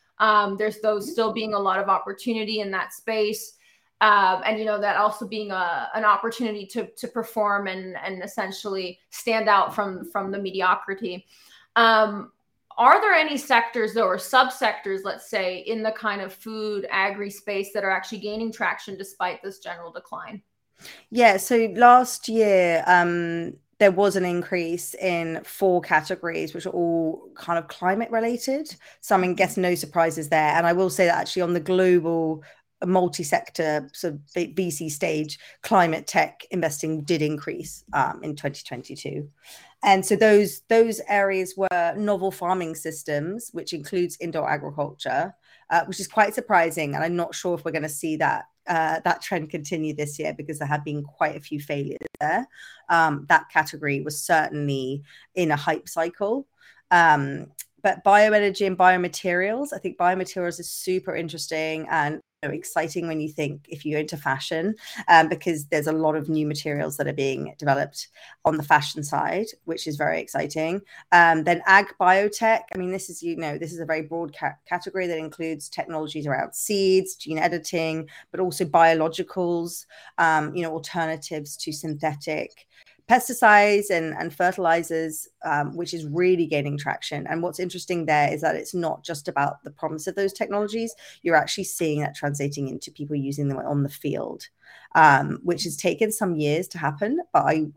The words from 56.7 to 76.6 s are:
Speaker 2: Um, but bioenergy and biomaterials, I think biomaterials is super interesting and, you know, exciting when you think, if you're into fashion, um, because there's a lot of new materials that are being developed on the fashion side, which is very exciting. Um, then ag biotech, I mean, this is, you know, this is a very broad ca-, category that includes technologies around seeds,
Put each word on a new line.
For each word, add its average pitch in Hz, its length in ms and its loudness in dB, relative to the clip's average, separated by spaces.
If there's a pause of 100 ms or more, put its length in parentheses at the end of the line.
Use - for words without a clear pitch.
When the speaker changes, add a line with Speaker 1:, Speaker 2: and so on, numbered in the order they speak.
Speaker 2:
Um, 151 560 4 (380)
but 185 200 0
bioenergy 208 640 6
and 185 100 -2
biomaterials, 185 960 2
I - 60 -8
think 180 200 -8
biomaterials 180 600 0
is 170 100 -12
super 185 480 -4
interesting 160 720 -6
and, 151 300 0 (240)
you 143 40 -4
know, - 60 -6
exciting 165 540 -4
when 160 120 -4
you 156 80 -6
think, 147 400 -6
if 147 160 -14
you're 151 140 -2
into 151 180 -6
fashion, 160 600 -4 (320)
um, 160 200 10
because 156 380 -2
there's 151 220 0
a 156 40 0
lot 160 220 2
of 151 140 -4
new 156 180 0
materials 147 500 -4
that 143 120 -4
are 139 40 -4
being 139 460 -4
developed 143 480 -2 (380)
on 156 120 2
the 151 60 -4
fashion 147 400 2
side, 156 440 -4 (180)
which 165 240 -8
is 147 80 -8
very 160 240 -2
exciting. 160 600 -6 (300)
Um, 165 320 8
then 175 240 2
ag 196 200 8 (140)
biotech, 208 640 4 (100)
I 190 60 -6
mean, 180 140 -4
this 185 180 -8
is, 165 100 -14
you 170 160 -6
know, 156 220 -6
this 165 140 -8
is 165 80 -12
a 160 40 -8
very 156 180 -2
broad 160 300 -8
ca-, 147 260 -8 (100)
category 185 400 -4
that 165 100 -4
includes 156 500 -8
technologies 156 600 -8
around 131 260 -4
seeds, 190 640 0